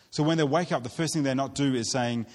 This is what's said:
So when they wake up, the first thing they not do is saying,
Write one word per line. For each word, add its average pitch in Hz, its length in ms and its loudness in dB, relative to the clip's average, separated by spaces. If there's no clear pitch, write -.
So - 140 -2
when 165 120 4
they 156 80 4
wake 165 280 0
up, 135 100 -2
the 120 80 -8
first 160 240 -2
thing 160 80 0
they 135 100 2
not 131 220 -2
do 139 180 2
is 117 180 -2
saying, 120 440 0